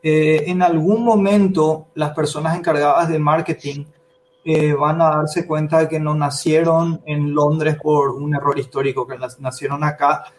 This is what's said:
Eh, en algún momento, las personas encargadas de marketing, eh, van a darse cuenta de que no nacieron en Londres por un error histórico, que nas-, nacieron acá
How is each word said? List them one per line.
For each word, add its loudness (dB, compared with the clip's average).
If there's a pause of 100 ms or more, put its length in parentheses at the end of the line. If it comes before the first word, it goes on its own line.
Eh, 2
en 0
algún 2
momento, 2
las -4
personas -4
encargadas 2
de 0
marketing, -2 (580)
eh, 2
van 0
a 4
darse -2
cuenta 0
de 2
que -4
no -2
nacieron 0
en -2
Londres 0
por 2
un -6
error -2
histórico, -4
que -12
nas-, -12
nacieron -8
acá 0 (160)